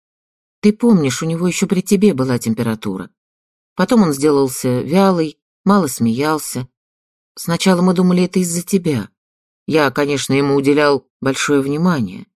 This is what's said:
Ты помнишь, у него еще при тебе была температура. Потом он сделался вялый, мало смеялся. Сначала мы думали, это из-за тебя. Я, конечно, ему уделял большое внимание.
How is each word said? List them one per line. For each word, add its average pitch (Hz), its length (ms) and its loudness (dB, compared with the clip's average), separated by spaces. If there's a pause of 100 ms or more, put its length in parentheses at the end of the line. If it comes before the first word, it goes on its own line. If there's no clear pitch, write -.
(600)
Ты 208 120 4
помнишь, 180 480 2
у 160 60 -4
него 165 180 -4
еще 180 220 -2
при 180 160 -2
тебе 196 320 2
была 131 240 -2
температура. 110 720 -4 (640)
Потом 214 260 2
он 160 120 2
сделался 135 680 0
вялый, 175 580 0 (240)
мало 190 220 2
смеялся. 127 840 -2 (680)
Сначала 175 480 0
мы 185 100 2
думали, 180 300 2
это 180 160 -2
из-за 170 240 -4
тебя. 151 480 -2 (560)
Я, 151 240 2
конечно, 143 420 -2
ему 139 220 2
уделял 143 520 2 (140)
большое 135 400 -2
внимание. 143 640 -2 (140)